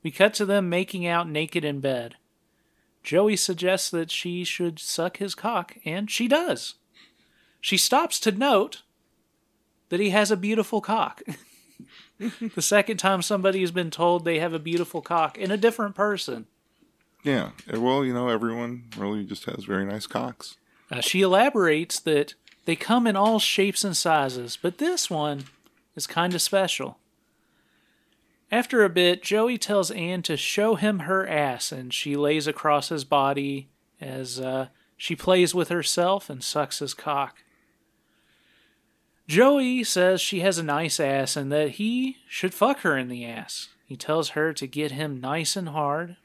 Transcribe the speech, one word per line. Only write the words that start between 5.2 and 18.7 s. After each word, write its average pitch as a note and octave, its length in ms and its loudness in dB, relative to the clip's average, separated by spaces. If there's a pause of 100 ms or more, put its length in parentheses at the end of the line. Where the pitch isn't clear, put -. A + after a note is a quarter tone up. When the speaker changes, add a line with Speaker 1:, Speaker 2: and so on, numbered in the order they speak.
Speaker 1:
cock, G#3 500 -4
and F#3+ 260 -4
she B3 160 0
does. D4+ 460 0 (880)
She - 160 0
stops D4+ 440 2
to A3 100 2
note A3+ 500 2 (1080)
that F3 120 -2
he G#3 80 2
has G#3 220 4
a G#3+ 60 2
beautiful G#3 440 0
cock. - 460 -2
<laughs> - 40 -10 (1200)
The F3+ 60 -4
second G3+ 360 2
time F#3+ 240 2
somebody G3 400 2
has F3 100 0
been E3+ 200 -2
told F3 320 2
they E3 160 0
have E3 140 -2
a D#3+ 60 -4
beautiful E3 420 -4
cock D#3+ 360 0
in F#3+ 140 -4
a G#3+ 60 0
different G#3+ 360 2
person. F3 520 -2 (800)
Speaker 2:
Yeah. C3 260 0 (200)
Eh, - 80 -4
well, C3 280 2
you B2+ 80 -2
know, B2 160 0
everyone A#2+ 560 -2 (120)